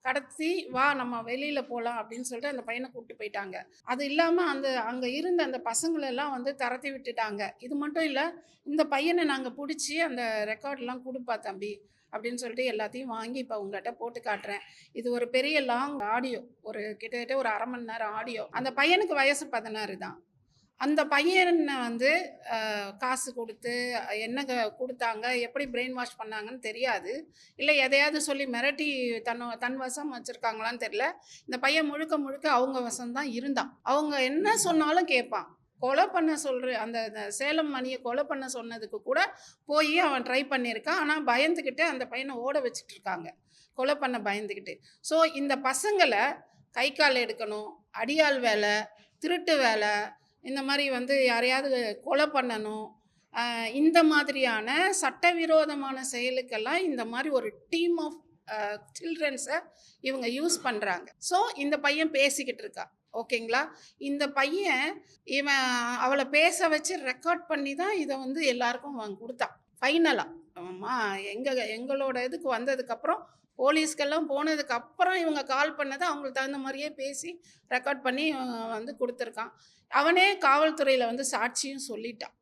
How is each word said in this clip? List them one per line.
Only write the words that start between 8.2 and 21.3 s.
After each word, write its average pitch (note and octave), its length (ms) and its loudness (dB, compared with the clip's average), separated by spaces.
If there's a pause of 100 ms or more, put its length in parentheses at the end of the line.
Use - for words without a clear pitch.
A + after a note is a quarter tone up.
"இந்த D4+ 180 0
பையனை E4 400 2
நாங்க C4+ 260 0
புடிச்சு C#4+ 440 -6
அந்த A#3+ 520 -2
ரெக்கார்ட்லாம் B3 600 -8
கொடுப்பா B3 340 -6
தம்பி" G3+ 420 -10 (300)
அப்படின்னு A3+ 240 -6
சொல்லிட்டு B3 420 -4
எல்லாத்தையும் A3 280 -6
வாங்கி A#3 340 -6
இப்ப A3+ 200 -6
உங்ககிட்ட G3 320 -6
போட்டு A#3 300 -10
காட்டுறேன். G3+ 400 -4 (320)
இது A#3+ 180 -4
ஒரு A#3+ 180 0
பெரிய C#4 320 4
லாங் C4 380 0
ஆடியோ, A#3 440 -2 (180)
ஒரு G#3+ 360 -8
கிட்டத்தட்ட A#3+ 380 -4
ஒரு C4 140 2
அரை G#3+ 180 0
மணி B3 160 -8
நேரம் A3 300 -6
ஆடியோ. A3 380 -6
அந்த B3+ 200 -2
பையனுக்கு E4 420 4
வயசு C#4+ 340 4
பதினாறு G#3+ 500 -6
தான். - 260 -12 (540)
அந்த D4 280 4
பையனை E4 680 4